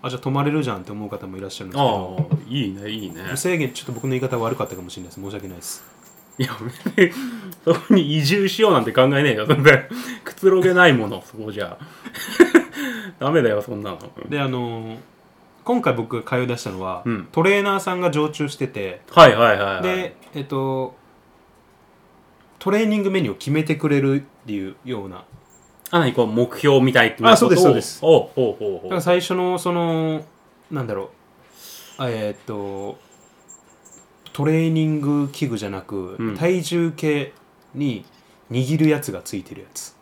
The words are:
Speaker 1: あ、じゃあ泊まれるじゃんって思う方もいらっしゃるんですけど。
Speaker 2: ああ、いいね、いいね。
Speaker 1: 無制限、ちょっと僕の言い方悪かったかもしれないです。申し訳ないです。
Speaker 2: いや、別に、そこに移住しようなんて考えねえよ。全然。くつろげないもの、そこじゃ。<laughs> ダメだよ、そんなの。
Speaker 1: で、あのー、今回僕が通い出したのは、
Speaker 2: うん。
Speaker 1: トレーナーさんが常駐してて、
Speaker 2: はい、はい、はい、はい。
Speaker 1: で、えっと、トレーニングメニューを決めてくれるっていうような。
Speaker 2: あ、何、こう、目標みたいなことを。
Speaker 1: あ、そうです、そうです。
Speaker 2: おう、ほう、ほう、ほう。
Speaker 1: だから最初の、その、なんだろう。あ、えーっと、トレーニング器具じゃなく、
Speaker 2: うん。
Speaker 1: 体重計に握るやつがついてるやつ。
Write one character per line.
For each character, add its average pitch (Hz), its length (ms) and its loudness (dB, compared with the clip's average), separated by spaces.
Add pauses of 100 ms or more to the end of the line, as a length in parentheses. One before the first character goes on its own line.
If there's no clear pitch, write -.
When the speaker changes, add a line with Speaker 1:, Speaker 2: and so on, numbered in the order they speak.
Speaker 1:
あ、 131 60 -6
じ 127 60 -8
ゃ - 20 -10
あ - 60 -12
泊 131 80 -4
ま 139 120 0
れ 147 60 0
る 151 140 -2
じ 123 80 -4
ゃ - 20 -4
ん 98 40 -8
っ - 20 -12
て 95 120 -16
思 104 140 -10
う 101 60 -10
方 101 160 -12
も 95 100 -14
い 95 40 -12
ら 98 40 -12
っ 98 60 -14
し - 100 -16
ゃ - 20 -12
る 95 40 -14
ん - 20 -14
で 90 40 -16
す 135 40 -6
け 143 60 0
ど。 101 480 -2
Speaker 2:
あ - 20 2
あ、 156 40 0 (120)
い 120 200 -2
い - 20 -6
ね、 101 180 -10
い 110 160 -10
い 90 60 -10
ね。 82 180 -16
Speaker 1:
無 135 80 -6
制 180 180 -2
限、 143 140 -2
ち - 120 -12
ょ - 20 -16
っ - 20 -14
と 131 60 -10
僕 123 140 -10
の 135 40 -2
言 127 80 -2
い - 20 -2
方 127 200 -4
悪 113 160 -4
か - 80 -6
っ - 40 -6
た - 80 -12
か 92 60 -14
も 90 80 -16
し - 80 -16
れ 92 60 -14
な 87 60 -16
い - 0 -
で - 40 -20
す。 95 80 -14
申 98 80 -10
し 101 60 -12
訳 98 120 -12
な 92 60 -14
い 87 40 -16
で 85 40 -18
す。 - 220 -14 (560)
Speaker 2:
い 135 40 2
や、 131 60 -2 (100)
別 123 380 -6
に、 175 140 4 (520)
そ 165 120 4
こ - 180 0
に 156 240 4
移 151 60 0
住 196 240 2
し 220 160 2
よ 214 60 6
う - 40 6
な 135 60 6
ん 113 40 0
て 110 100 -4
考 131 100 6
え 135 60 6 (120)
ね 139 120 2
え - 20 0
よ。 107 100 -4
全 131 180 2
然。 135 240 6 (360)
く - 100 -14
つ 190 160 4
ろ 185 100 4
げ 180 140 4
な 180 140 8
い 147 60 8
も 110 140 0
の、 98 160 -10
そ - 140 -20
こ 107 140 -10
じ 101 100 -8
ゃ。 - 160 -8 (720)
<laughs> 233 720 -4
ダ 135 100 -4
メ 156 140 2
だ 117 60 2
よ、 104 120 0
そ 113 140 -10
ん 104 80 -12
な 98 80 -10
の。 85 80 -12 (280)
Speaker 1:
で、 147 140 -4
あ 135 60 -2
の 117 480 -6
ー、 - 20 -18 (680)
今 240 180 0
回 127 100 2
僕 117 260 -4
が - 80 -12
通 127 140 -2
い 123 60 -2
出 120 100 -4
し - 60 -12
た 104 80 -6
の 92 100 -10
は、 92 240 -8
Speaker 2:
う 120 60 -2
ん。 98 200 -6
Speaker 1:
ト 165 120 2
レ 196 160 4
ー - 20 0
ナ 196 160 0
ー - 20 0
さ 190 140 -4
ん 180 80 -4
が 175 80 2
常 151 200 0
駐 151 200 -4
し 143 60 -10
て - 120 -6
て、 98 340 -10 (100)
Speaker 2:
は 160 180 12
い、 107 60 4
は 113 180 6
い、 98 60 0
は 98 140 0
い、 - 20 -2
は 92 60 -4
い。 - 20 -4
Speaker 1:
で、 185 320 -4 (180)
え 147 80 -8
っ 139 40 -8
と、 135 500 -4 (1600)
ト 190 140 -2
レ 208 120 2
ー - 20 2
ニ 214 120 2
ン 202 60 0
グ 190 80 0
メ 190 100 0
ニ 127 60 0
ュ 98 60 -4
ー - 20 -8
を - 20 -20
決 - 140 -6
め 156 120 2
て 156 120 -2
く 156 120 -4
れ 143 140 2
る 139 140 2
っ 139 60 -2 (260)
て 107 60 -6
い 95 140 -6
う 92 160 -14
よ 113 220 -8
う 95 40 -14
な。 92 160 -18 (680)
Speaker 2:
あ、 175 60 4
何、 131 140 2
こ 123 100 2
う、 110 40 2
目 117 300 -2
標 139 220 4
み 131 140 2
た 120 100 6
い 113 60 4
な - 60 -8
こ - 60 -8
と 110 40 2
を。 113 60 10
Speaker 1:
あ、 220 40 10
そ 240 120 4
う - 20 4
で 175 80 6
す、 180 60 6
そ 151 80 8
う - 20 6
で 113 80 2
す。 - 200 -12
Speaker 2:
お 156 200 8
う、 - 120 -10
ほ 117 240 0
う、 110 60 -8
ほ 98 140 -4
う、 - 20 -10
ほ - 0 -
う。 - 40 -16
Speaker 1:
だ 185 80 -10
か 185 40 -2
ら 170 60 -2
最 175 180 4
初 180 140 -4
の、 180 260 -2
そ 175 140 -2
の、 160 500 -2 (480)
な 143 120 -4
ん 113 40 -6
だ 110 60 -4
ろ 98 180 -8 (880)
う。 - 20 -6
あ、 127 80 -4
え 110 200 -4
ー 104 40 -8
っ - 40 -12 (100)
と、 101 500 -8 (1300)
ト 143 140 -4
レ 160 220 2
ー - 20 2
ニ 160 160 2
ン 156 160 0
グ 143 320 0
器 147 140 -4
具 113 100 -4
じ 104 80 -8
ゃ 98 40 -8
な 95 120 -10
く、 95 360 -10
Speaker 2:
う 113 140 -4
ん。 101 60 -8
Speaker 1:
体 180 240 0
重 170 340 -2
計 147 380 -4 (420)
に 131 300 -4 (440)
握 131 300 -2
る 156 80 4
や 151 140 2
つ - 100 -8
が 90 100 -10
つ - 140 -12
い 92 80 -8
て - 100 -18
る 98 100 -18
や - 100 -20
つ。 - 280 -16